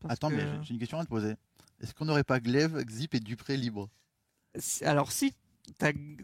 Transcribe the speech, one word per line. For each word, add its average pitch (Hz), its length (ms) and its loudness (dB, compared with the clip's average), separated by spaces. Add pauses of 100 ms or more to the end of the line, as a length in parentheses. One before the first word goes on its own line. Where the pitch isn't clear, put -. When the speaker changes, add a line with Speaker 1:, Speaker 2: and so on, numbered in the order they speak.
Speaker 1:
Parce - 140 -4
Speaker 2:
Attends, 151 160 -2
Speaker 1:
que 147 60 0
Speaker 2:
mais 147 60 0 (160)
j'ai, - 60 -8
j'ai 117 100 -8
une 113 60 -4
question 120 180 -6
à 135 60 -2
te - 40 -8
poser. 110 260 0 (460)
Est-ce - 140 -8
qu'on 156 100 -8
n'aurait 147 200 4
pas 127 160 4
Glaive, 139 500 4
Zip 120 240 -4
et 123 60 2
Dupré 117 360 -4
libres ? 107 320 -2 (680)
Speaker 1:
C'est, - 280 -4
alors 143 280 4
si, 269 200 2 (460)
t'as, 151 140 4 (320)